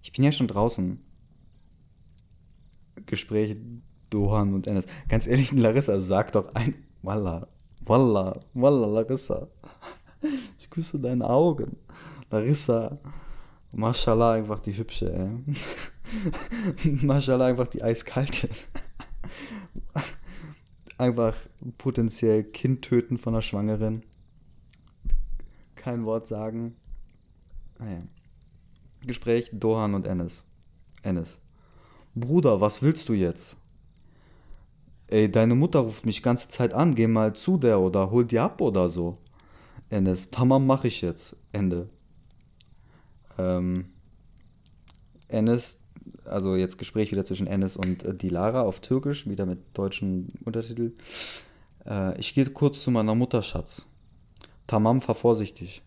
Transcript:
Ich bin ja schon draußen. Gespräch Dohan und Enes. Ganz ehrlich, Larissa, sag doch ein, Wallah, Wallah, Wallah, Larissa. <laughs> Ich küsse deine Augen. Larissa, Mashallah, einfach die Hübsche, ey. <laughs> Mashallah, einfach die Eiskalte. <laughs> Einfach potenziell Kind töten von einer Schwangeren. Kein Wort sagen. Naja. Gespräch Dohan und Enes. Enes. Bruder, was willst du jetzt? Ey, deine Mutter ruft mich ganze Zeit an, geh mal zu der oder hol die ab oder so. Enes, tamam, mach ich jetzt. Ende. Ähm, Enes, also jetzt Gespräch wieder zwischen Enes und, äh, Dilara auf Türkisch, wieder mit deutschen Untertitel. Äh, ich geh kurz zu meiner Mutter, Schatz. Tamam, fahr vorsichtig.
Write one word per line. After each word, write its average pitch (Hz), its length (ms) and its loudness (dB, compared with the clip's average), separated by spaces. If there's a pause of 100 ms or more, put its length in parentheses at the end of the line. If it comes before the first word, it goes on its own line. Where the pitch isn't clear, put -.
Ich - 100 -20
bin 131 120 0
ja 143 80 6
schon 139 160 0
draußen. 101 520 0 (2000)
Gespräch 107 520 -2 (520)
Dohan 101 440 2
und 95 140 -2
Enes. 98 200 -2 (220)
Ganz 110 180 2
ehrlich, 127 240 4
Larissa, 110 480 4
sag 95 320 2
doch - 240 0
ein, 110 200 0 (260)
Wallah, 95 460 -4 (380)
Wallah, 110 540 4 (140)
Wallah, 127 340 6
Larissa. 113 680 -2
<laughs> - 40 -20 (1000)
Ich - 120 -20
küsse 165 280 -6
deine 123 320 -2
Augen. 143 460 2 (560)
Larissa, 120 680 0 (760)
Mashallah, 113 580 4
einfach 107 260 -2
die 98 180 -6
Hübsche, 104 340 -4
ey. 147 1800 -4
<laughs> 139 140 0
Mashallah, 131 420 4
einfach 123 200 2
die - 140 -8
Eiskalte. - 720 -2
<laughs> - 40 -10 (2500)
Einfach 117 380 2 (440)
potenziell 113 640 2
Kind 127 400 -2
töten 120 340 0
von 117 160 -4
einer 113 80 0
Schwangeren. 107 640 -2 (1700)
Kein 120 300 -4
Wort 110 220 -2
sagen. 113 480 -6 (1040)
Naja. 104 180 -10 (1040)
Gespräch 120 500 0
Dohan 110 440 0
und 95 100 -2
Enes. 87 400 -4 (560)
Enes. 87 400 -4 (720)
Bruder, 123 480 4
was 104 220 2
willst 156 260 2
du 117 40 2
jetzt? 90 440 -2 (1500)
Ey, 107 240 4
deine 113 240 6
Mutter 147 240 4
ruft 110 260 -2
mich 110 160 0
ganze 123 260 2
Zeit - 260 -2
an, 151 200 4
geh 113 140 4
mal 110 260 4
zu 180 240 0
der 117 220 6
oder 95 320 2
hol 120 120 6
die 113 160 2
ab - 220 0
oder 98 280 2
so. 85 280 -4 (720)
Enes, 95 400 0
tamam, 131 380 4
mach 135 180 2
ich - 160 -2
jetzt. - 340 -6 (160)
Ende. 92 360 -2 (1500)
Ähm, 90 480 0 (1400)
Enes, 117 520 0 (460)
also 95 300 -2
jetzt 92 220 0
Gespräch - 340 -2
wieder 98 140 -2
zwischen 95 220 -4
Enes 95 300 -2
und, 92 260 -4
äh, 98 100 -4
Dilara 95 480 0
auf 101 180 -2
Türkisch, 143 480 -2
wieder 98 180 -4
mit 92 140 -4 (140)
deutschen 95 540 -4 (180)
Untertitel. 117 480 -4 (920)
Äh, 95 340 -2
ich - 140 -8
geh 135 120 4
kurz 143 380 0
zu 127 80 0
meiner 110 240 2
Mutter, 120 260 2
Schatz. - 460 -10 (800)
Tamam, 113 340 2
fahr - 140 -2
vorsichtig. 107 720 -2